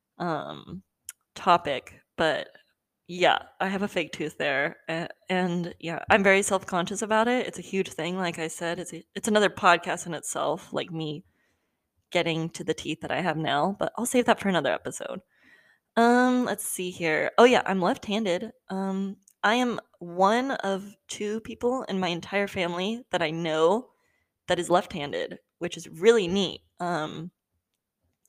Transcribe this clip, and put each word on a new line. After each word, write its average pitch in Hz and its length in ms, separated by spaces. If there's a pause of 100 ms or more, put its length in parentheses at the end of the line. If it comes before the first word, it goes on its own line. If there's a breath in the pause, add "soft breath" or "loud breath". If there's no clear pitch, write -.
(180)
um, 165 640 (540)
topic, - 640 (160)
but 156 320 (640)
yeah, 175 280 (200)
I 190 100
have 196 120
a 202 80
fake 160 240
tooth 160 240
there, 147 400 (100)
a-, 165 220 (220)
and, 175 500
yeah, 165 200 (100)
I'm 208 120
very 196 200
self-conscious 190 580
about 220 260
it. 247 200
It's - 120
a 180 40
huge 190 260
thing, 175 300
like 175 200
I 160 100
said. 170 300
It's 170 140
a, 165 100 (120)
it's - 140
another 208 200
podcast 175 580
in 170 60
itself, - 640
like, - 180
me 156 320 (840)
getting 165 400
to - 140
the 160 100
teeth - 260
that - 100
I 156 120
have 156 160
now, 156 400
but - 180
I'll 226 80
save 247 220
that - 140
for 196 100
another 143 220
episode. - 480 (760 soft breath)
Um, 247 480
let's 202 220
see 180 240
here. 160 480
Oh, 226 60
yeah, 247 200
I'm 190 160
left-handed. 208 720 (160)
Um, 190 480 (260)
I 208 120
am 247 260 (200)
one 190 500
of 196 440 (140)
two 214 320
people 247 440
in 190 140
my 185 100
entire 190 380
family 190 640
that 175 120
I 151 80
know 165 580 (600)
that 180 100
is 170 100
left-handed, 165 680 (220)
which 170 180
is 165 100
really 185 400
neat. 180 320 (180)
Um, 165 520 (1000)